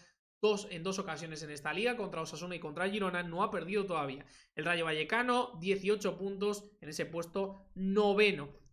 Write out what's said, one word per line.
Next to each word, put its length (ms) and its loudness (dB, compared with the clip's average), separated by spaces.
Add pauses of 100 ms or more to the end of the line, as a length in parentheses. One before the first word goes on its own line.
(400)
dos, 300 2
en 140 -8
dos 160 -2
ocasiones 420 -6
en 80 -10
esta 240 -4
liga, 240 2
contra 240 -4
Osasuna 360 -6
y 20 -8
contra 280 -2
Girona, 360 0
no 180 -2
ha 80 2
perdido 380 -2
todavía. 360 -4 (300)
El 120 -4
Rayo 200 2
Vallecano, 760 2
dieciocho 560 2
puntos 540 -2 (100)
en 100 -14
ese 180 -4
puesto 640 -4
noveno. 880 4 (140)